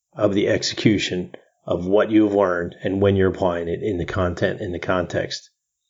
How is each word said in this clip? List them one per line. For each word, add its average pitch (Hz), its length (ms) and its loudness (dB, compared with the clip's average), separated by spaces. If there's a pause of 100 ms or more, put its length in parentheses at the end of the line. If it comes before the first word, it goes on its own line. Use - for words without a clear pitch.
(140)
of 107 200 0
the 101 160 2
execution 92 840 0 (300)
of 87 220 -4
what 101 240 2
you've 107 240 4
learned 87 500 0
and 98 180 -2
when 98 140 4
you're 95 140 4
applying 87 380 -2
it 95 160 -4
in 175 140 -2
the 170 80 -4
content, 92 540 -2
in 98 120 -8
the 85 80 -6
context. - 720 -4 (380)